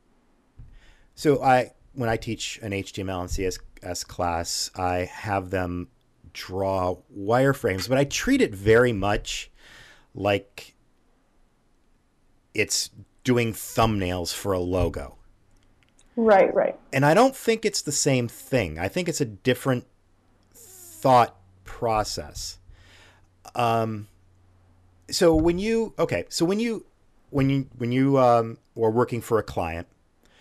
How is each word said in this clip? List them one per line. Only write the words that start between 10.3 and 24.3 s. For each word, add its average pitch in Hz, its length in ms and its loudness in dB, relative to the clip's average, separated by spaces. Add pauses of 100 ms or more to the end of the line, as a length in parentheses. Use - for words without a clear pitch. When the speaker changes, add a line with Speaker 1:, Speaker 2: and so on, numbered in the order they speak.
Speaker 1:
it's - 340 -2 (340)
doing 120 300 2
thumbnails 95 800 -2
for 98 200 -4
a 90 60 0
logo. 87 580 -2 (1000)
Speaker 2:
Right, 214 400 6
right. - 240 0 (120)
Speaker 1:
And 139 140 2
I 156 80 6
don't 262 220 6
think 220 300 -2
it's - 180 -2
the 233 80 -6
same 127 360 0
thing. 87 520 -4
I 92 80 -2
think 175 200 -4
it's 147 140 -4
a 135 40 0
different 123 600 -2 (680)
thought - 840 2 (280)
process. - 920 -4 (960)
Um, 113 540 -2 (1040)